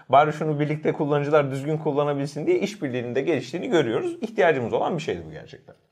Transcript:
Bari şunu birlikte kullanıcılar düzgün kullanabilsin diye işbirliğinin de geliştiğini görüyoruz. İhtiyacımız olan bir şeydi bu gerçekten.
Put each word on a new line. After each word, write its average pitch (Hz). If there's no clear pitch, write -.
Bari 151
şunu 156
birlikte 151
kullanıcılar 147
düzgün 139
kullanabilsin 147
diye 180
işbirliğinin 123
de 131
geliştiğini 160
görüyoruz. 160
İhtiyacımız 139
olan 196
bir 151
şeydi 87
bu 78
gerçekten. -